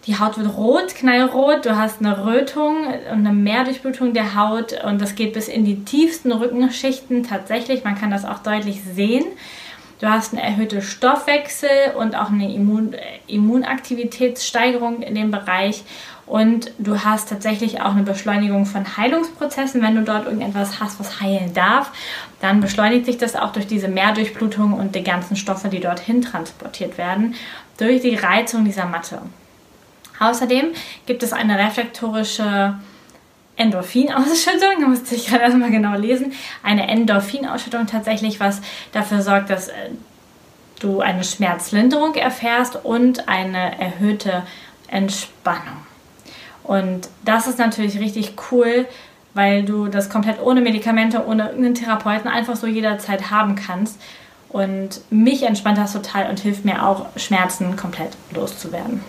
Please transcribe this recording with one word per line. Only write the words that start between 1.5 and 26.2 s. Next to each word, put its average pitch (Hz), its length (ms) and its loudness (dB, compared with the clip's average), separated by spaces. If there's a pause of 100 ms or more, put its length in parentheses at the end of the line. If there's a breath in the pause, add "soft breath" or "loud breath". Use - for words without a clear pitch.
du 220 140 2
hast 220 220 0
eine 202 260 0
Rötung 294 640 0 (220)
und 208 160 2
eine 208 60 4
Mehrdurchblutung 247 800 0
der 214 240 0
Haut 220 480 -2
und 202 160 0
das 202 140 -2
geht 214 180 -2
bis 220 160 -6
in 220 160 2
die 202 200 0
tiefsten 302 460 2
Rückenschichten 240 960 0
tatsächlich. 226 580 -4
Man 202 140 -2
kann 208 120 -2
das 196 160 -2
auch 202 140 -8
deutlich 208 420 -4
sehen. 202 420 0 (760 loud breath)
Du 214 100 -2
hast 214 260 0
eine - 80 -4
erhöhte 208 400 -2
Stoffwechsel 277 1160 2
und 220 160 -2
auch 208 140 -2
eine 202 240 0
Immun-, 208 420 2 (340)
Immunaktivitätssteigerung 240 1700 0
in - 140 -6
dem 214 160 0
Bereich. 196 540 -2 (420 loud breath)
Und 226 520 2
du 202 240 -2
hast 214 280 0
tatsächlich 214 500 -2
auch 202 120 0
eine 202 100 4
Beschleunigung 202 640 0
von 196 320 -6
Heilungsprozessen. 269 840 0
Wenn 220 140 4
du 220 80 2
dort 214 240 -2
irgendetwas 202 540 -4
hast, 208 200 -6
was - 220 -10
heilen 190 320 -2
darf, 220 380 2 (500 loud breath)
dann 196 180 4
beschleunigt 214 460 2
sich 240 100 0
das 233 200 -2
auch - 160 -2
durch 196 140 -4
diese 196 220 -2
Mehrdurchblutung 208 840 0
und 196 200 -4
die 185 80 -2
ganzen 180 320 -2
Stoffe, 190 340 -4
die 185 120 -4
dorthin 180 400 -2